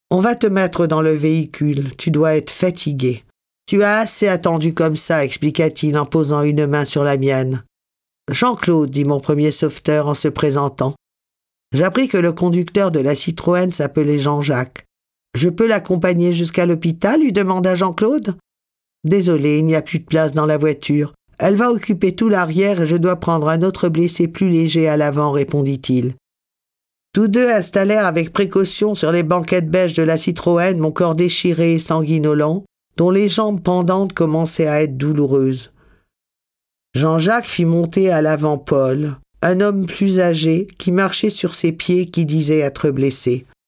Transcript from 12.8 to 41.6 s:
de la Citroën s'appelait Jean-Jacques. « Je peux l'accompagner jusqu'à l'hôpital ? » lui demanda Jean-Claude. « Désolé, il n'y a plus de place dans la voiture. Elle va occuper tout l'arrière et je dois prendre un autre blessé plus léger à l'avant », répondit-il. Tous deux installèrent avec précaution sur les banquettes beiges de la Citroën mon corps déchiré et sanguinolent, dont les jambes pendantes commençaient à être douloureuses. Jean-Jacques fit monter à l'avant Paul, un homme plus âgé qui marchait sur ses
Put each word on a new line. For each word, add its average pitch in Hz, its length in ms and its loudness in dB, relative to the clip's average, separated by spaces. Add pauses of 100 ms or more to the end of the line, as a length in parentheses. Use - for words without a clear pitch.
de 160 100 0
la 139 140 0
Citroën 175 580 -2
s'appelait 147 460 -2
Jean-Jacques. « 147 680 -4 (480)
Je 151 140 2
peux 208 180 2
l'accompagner 175 680 0
jusqu'à 170 320 0
l'hôpital ? » 170 560 0
lui 269 100 2
demanda 185 440 0
Jean-Claude. « 202 600 -2 (680)
Désolé, 156 540 2
il 156 60 2
n'y 160 100 2
a 156 60 0
plus 160 180 -6
de - 60 -10
place 156 280 0
dans 151 120 0
la 151 120 2
voiture. 147 560 -2 (240)
Elle 196 180 2
va 240 160 2
occuper 196 440 -2
tout 226 120 0
l'arrière 185 540 0
et 165 40 2
je 165 120 2
dois 180 180 2
prendre 165 320 -2
un 165 140 0
autre 185 260 0
blessé 170 400 0
plus 185 220 -2
léger 160 400 2
à 151 80 0
l'avant », 147 340 0
répondit-il. 135 840 -2 (1000)
Tous 214 140 2
deux 240 220 2
installèrent 202 560 2
avec 165 280 -2
précaution 196 600 0
sur 160 160 0
les 175 120 2
banquettes 170 460 0
beiges 180 240 0
de 165 100 0
la 160 140 2
Citroën 175 600 0
mon 156 140 0
corps 165 240 0
déchiré 170 600 0
et 160 40 0
sanguinolent, 156 840 0 (320)
dont 175 120 2
les 196 200 2
jambes 208 320 -2
pendantes 180 520 0
commençaient 160 540 0
à 151 160 0
être 135 140 -4
douloureuses. 135 760 0 (1200)
Jean-Jacques 160 540 0
fit - 180 -2
monter 170 460 2
à 156 100 2
l'avant 151 360 0
Paul, 135 600 -2 (240)
un 185 200 2
homme 202 240 0
plus 190 340 0
âgé 165 480 0 (100)
qui - 140 -2
marchait 196 380 0
sur 185 260 -2
ses 170 160 0